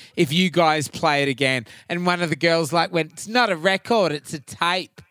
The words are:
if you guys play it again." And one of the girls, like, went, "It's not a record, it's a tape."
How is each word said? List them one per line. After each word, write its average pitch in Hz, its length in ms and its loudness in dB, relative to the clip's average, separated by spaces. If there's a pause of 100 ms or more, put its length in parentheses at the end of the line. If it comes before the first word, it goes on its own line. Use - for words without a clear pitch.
(160)
if 151 180 0
you 185 160 2
guys 156 380 2
play 147 340 0
it 139 80 2
again." 131 380 0 (200)
And 175 160 -4
one 180 200 0
of 165 80 0
the - 40 -4
girls, 165 380 0
like, 170 180 0
went, 160 200 -2
"It's - 160 -16
not 226 240 0
a 180 40 -2
record, 190 560 0
it's 147 220 -8
a 156 60 -6
tape." 175 600 -4 (120)